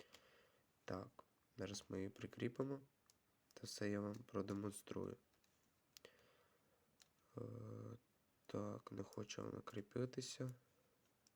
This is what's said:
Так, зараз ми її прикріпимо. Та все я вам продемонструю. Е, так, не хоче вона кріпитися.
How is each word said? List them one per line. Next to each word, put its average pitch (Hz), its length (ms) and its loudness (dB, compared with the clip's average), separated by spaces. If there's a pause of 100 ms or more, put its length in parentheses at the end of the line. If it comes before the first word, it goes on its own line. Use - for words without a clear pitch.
(840)
Так, - 400 -2 (320)
зараз 98 320 0
ми 95 100 2
її 98 120 2
прикріпимо. 135 720 0 (720)
Та - 120 -12
все 104 260 2
я 101 100 6
вам 104 180 2
продемонструю. 101 1000 2 (2250)
Е, 113 60 -2 (1040)
так, - 460 0
не 101 100 0
хоче 104 400 -2
вона 104 180 0
кріпитися. 127 960 0 (800)